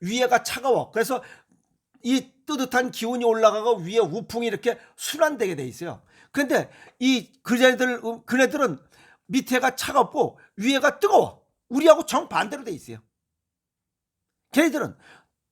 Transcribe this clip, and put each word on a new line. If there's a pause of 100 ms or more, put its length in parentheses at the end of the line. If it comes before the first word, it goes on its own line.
위에가
차가워.
그래서 (800)
이 (160)
뜨뜻한
기운이
올라가고
위에
우풍이
이렇게 (200)
순환되게
돼
있어요. (280)
근데 (300)
이 (100)
그네들,
음,
그네들은 (480)
밑에가
차갑고 (180)
위에가
뜨거워. (260)
우리하고
정반대로
돼
있어요. (1500)
걔네들은 (560)